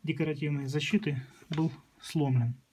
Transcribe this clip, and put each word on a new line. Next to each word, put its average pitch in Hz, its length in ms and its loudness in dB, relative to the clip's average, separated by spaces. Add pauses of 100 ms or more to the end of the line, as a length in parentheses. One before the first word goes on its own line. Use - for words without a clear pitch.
декоративной 151 640 -2
защиты 147 540 0 (300)
был 160 220 0 (280)
сломлен. 131 540 2 (180)